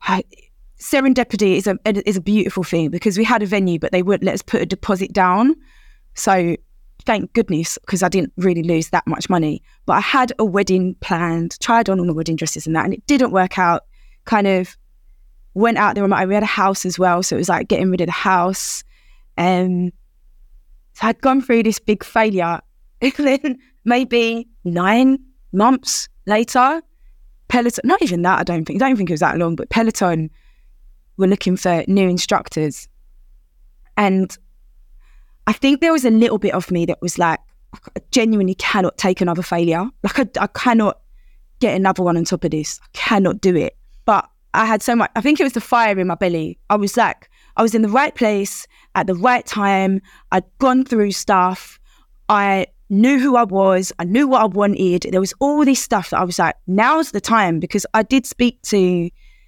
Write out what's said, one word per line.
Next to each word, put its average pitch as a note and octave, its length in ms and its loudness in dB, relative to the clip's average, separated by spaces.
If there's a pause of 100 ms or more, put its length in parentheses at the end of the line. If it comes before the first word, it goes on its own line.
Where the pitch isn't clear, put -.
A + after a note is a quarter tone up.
I, F#3 220 -2 (540)
serendipity A#3+ 760 2
is F#3+ 100 -2
a, G3 120 0 (280)
is G3+ 100 0
a F#3+ 40 -4
beautiful F#3+ 440 -2
thing, D#3+ 260 -2
because F3 260 -2
we G#3+ 80 2
had A3+ 180 0
a G#3 40 -2
venue, F#3 320 0
but - 140 -6
they F#3 100 2
wouldn't F#3 220 0
let F#3 100 0
us - 80 -8
put - 180 -2
a - 60 -4
deposit F#3+ 480 -4
down. G3+ 400 2 (600)
So F3+ 400 0 (500)
thank G3+ 260 -2
goodness, E3+ 540 -2
'cause F3 160 -2
I F3+ 80 2
didn't F#3 260 -2
really F3 260 0
lose D#3+ 280 -2
that F3 160 -2
much - 240 -4
money. D#3+ 320 -2 (240)
But - 80 0
I C3+ 60 2
had B3+ 380 0
a A3 60 0
wedding F#3 560 0
planned, E3+ 600 -4
tried A#3 280 0
on F#3+ 100 0
all F3 80 0
the F3 60 0
wedding D#3+ 240 -4
dresses D#3 300 -8
and D#3+ 100 -2
that, - 80 0
and G3 80 -2
it - 140 -10
didn't C4 240 2
work F#3 280 0
out. E3+ 260 0 (420)
Kind G3+ 220 2
of F#3 280 -2 (800)
went A3+ 240 2
out G#3 160 2
there G3+ 100 -2
on G3 60 2
my F#3+ 120 0
own. F#3 60 -2
We G3 60 0
had G#3 80 2
a G#3+ 40 -2
house G3 380 -2
as F3+ 140 -6
well, F3 240 2
so D#3+ 140 -4
it - 20 -2
was, F3 100 -2
like, - 200 -2
getting F#3+ 220 0
rid F3+ 120 0
of E3+ 60 -2
the F3 40 -4
house. F#3 720 -2 (540)
Um, F3+ 540 0 (1000)
so - 160 -4
I'd A3+ 140 -4
gone C4+ 180 2
through A#3+ 220 2
this G#3+ 160 -2
big - 260 -2
failure, F#3 560 -2 (200)
<laughs> - 200 -20
and C4 160 0
then C#4 420 -2 (260)
maybe A#3 640 0 (160)
nine G#3+ 540 2 (340)
months A#3+ 560 0 (180)
later, B3 540 2 (680)
Peloton, A#3+ 360 0
not D4+ 160 2
even F3+ 220 0
that, F3+ 160 4
I - 40 0
don't E3+ 220 -4
think, D#3 160 -4
I - 80 2
don't B3+ 80 2
think F#3 140 -2
it - 20 -2
was D3+ 80 -2
that E3 160 2
long, E3 200 -2
but - 120 -8
Peloton F3+ 640 0 (880)
were F#3+ 80 2
looking F#3 300 -2
for E3+ 300 -2
new F#3+ 220 2
instructors. E3+ 800 -4 (1080)
And F#3+ 380 0 (1120)
I G#3+ 60 0
think C4+ 280 2
there E4 120 4
was C#4 140 2
a A#3 40 4
little A3 280 4
bit - 160 -2
of F3+ 160 -4
me E3+ 160 0
that - 160 -4
was F3 160 -6
like, E3 220 0 (340)
"I - 260 -18 (100)
genuinely G#3+ 440 2
cannot - 420 -2
take F#3 240 0
another F3 220 -2
failure. E3+ 440 -2 (160)
Like, - 160 -2
I, A3+ 260 -2
I - 20 0
cannot A3+ 540 0 (600)
get G3+ 160 2
another F#3+ 260 0
one F3 140 0
on E3 80 0
top - 200 -4
of D#3 80 -4
this. D#3 300 -6
I - 120 -20
cannot - 480 0
do F#3 120 4
it." - 220 -2 (300)
But G3+ 200 2 (280)
I A3 100 2
had A3 180 0
so A#3+ 140 0
much, A3 180 0
I A#3 60 -4
think C#4+ 200 2
it - 40 2
was C#4 80 -2
the A#3 80 -6
fire A3 380 0
in F#3 80 0
my F3+ 80 -4
belly. E3+ 440 -4 (120)
I G#3 60 2
was G3+ 200 -2
like, - 320 -2 (300)
I - 40 2
was A3+ 120 0
in A3+ 80 2
the G#3+ 60 2
right C4+ 260 0
place G#3 520 -2 (280)
at F#3+ 120 -2
the F#3 80 -2
right A#3+ 300 0
time. G3 560 0 (320)
I'd F#3 120 0 (140)
gone C4 260 2
through G#3+ 280 0
stuff. F#3 640 -2 (520)
I G3 380 0 (220)
knew A#3+ 280 4
who B3+ 180 2
I A#3+ 80 4
was. F#3+ 540 2
I E3+ 60 -6
knew A#3 240 2
what B3+ 140 2
I - 20 2
wanted. F#3+ 640 0
There F#3 100 0
was F#3+ 200 -4
all D4 240 2
this C4+ 180 2
stuff G3+ 280 -4
that - 80 -2
I F3+ 60 0
was F3 140 -4
like, E3 160 0 (120)
"Now's B3 460 0
the G3+ 80 -4
time," F#3+ 380 0
because F3 360 -4
I A3 80 2
did C4 240 0
speak - 360 -2
to F3+ 480 0 (380)